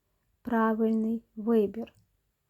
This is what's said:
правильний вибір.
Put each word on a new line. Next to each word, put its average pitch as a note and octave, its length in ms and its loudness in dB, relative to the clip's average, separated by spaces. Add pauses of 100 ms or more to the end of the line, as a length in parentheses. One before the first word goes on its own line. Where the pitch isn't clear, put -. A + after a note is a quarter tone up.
(420)
правильний A3 840 0 (120)
вибір. A3 580 0 (560)